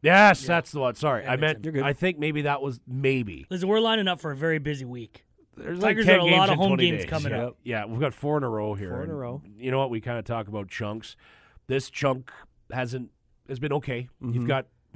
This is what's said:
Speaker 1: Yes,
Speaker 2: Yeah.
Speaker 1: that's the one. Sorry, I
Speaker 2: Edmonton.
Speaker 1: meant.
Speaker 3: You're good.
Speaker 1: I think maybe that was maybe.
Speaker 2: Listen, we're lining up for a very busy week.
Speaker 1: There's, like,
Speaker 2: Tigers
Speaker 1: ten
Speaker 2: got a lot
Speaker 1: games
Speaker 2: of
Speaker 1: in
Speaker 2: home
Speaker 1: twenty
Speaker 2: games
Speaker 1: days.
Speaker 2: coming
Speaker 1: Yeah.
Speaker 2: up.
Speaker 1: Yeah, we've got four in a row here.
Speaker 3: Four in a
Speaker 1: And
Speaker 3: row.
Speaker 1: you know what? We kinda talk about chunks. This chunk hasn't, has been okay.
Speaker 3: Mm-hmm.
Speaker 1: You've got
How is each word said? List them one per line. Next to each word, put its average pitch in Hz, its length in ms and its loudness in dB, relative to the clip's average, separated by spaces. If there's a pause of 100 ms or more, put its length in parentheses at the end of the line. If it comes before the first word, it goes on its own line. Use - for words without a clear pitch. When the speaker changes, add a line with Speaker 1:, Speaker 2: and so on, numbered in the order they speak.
Speaker 1:
Yes, 190 420 8
Speaker 2:
Yeah. 131 60 -8
Speaker 1:
that's 170 220 0
the 151 80 -8
one. 123 160 0
Sorry, 135 320 0
I 123 60 0
Speaker 2:
Edmonton. 127 80 0
Speaker 1:
meant. 151 240 0
Speaker 3:
You're 160 80 -6
good. 139 100 0
Speaker 1:
I 139 120 0
think 175 260 -2
maybe 151 220 -2
that 143 200 -2
was 135 240 -6
maybe. 127 640 -2
Speaker 2:
Listen, 185 180 -2
we're 214 120 4
lining 220 260 2
up 180 140 -2
for 160 100 -8
a 139 60 -8
very 156 240 0
busy 139 240 -6
week. 123 400 -14 (320)
Speaker 1:
There's, 175 240 -8
like, 208 160 4
Speaker 2:
Tigers 220 100 4
Speaker 1:
ten 185 120 8
Speaker 2:
got - 20 6
a 175 40 2
lot 175 60 6
Speaker 1:
games 185 140 8
Speaker 2:
of 196 80 4
Speaker 1:
in 151 60 2
Speaker 2:
home 196 100 4
Speaker 1:
twenty 180 220 4
Speaker 2:
games 104 120 -2
Speaker 1:
days. - 80 -8
Speaker 2:
coming 151 220 -2
Speaker 1:
Yeah. 117 140 -4
Speaker 2:
up. 123 180 -10
Speaker 1:
Yeah, 113 220 -4
we've 113 120 -8
got 135 160 -2
four 147 220 -2
in 139 80 -2
a 123 40 -2
row 107 260 -4
here. 98 160 -8
Speaker 3:
Four 82 120 -6
in - 60 -8
a 165 40 -8
Speaker 1:
And 147 80 -8
Speaker 3:
row. 127 220 -10 (140)
Speaker 1:
you 127 160 -4
know 135 80 2
what? 135 100 0
We 113 100 -4
kinda 120 220 -6
talk 113 240 -6
about 101 220 -8
chunks. 107 480 -8 (500)
This 131 240 -2
chunk 131 400 -2 (400)
hasn't, 123 400 -6 (380)
has 135 100 -8
been 143 140 -4
okay. 127 360 -4 (140)
Speaker 3:
Mm-hmm. 120 120 -4
Speaker 1:
You've 120 120 0
got 135 200 0 (300)